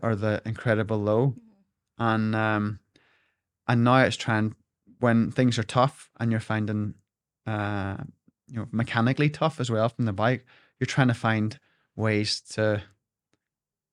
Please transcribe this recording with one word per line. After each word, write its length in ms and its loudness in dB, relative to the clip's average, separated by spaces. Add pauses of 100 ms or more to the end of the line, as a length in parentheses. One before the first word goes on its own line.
or 140 -2
the 300 -2
incredible 520 -2
low. 380 2 (640)
And, 360 0
um, 440 0 (880)
and 160 2
now 160 6
it's 160 4
trying, 400 -2 (440)
when 320 2
things 280 2
are 40 -2
tough 460 0 (100)
and 120 0
you're 80 0
finding, 560 -4 (500)
uh, 520 -4 (500)
you 100 -16
know, 140 -8
mechanically 580 0
tough 300 -2
as 100 -4
well 200 2
from 160 -4
the 80 -2
bike, 320 0 (340)
you're 80 -2
trying 220 2
to 40 2
find 460 0 (360)
ways 460 0 (100)
to 300 0 (1120)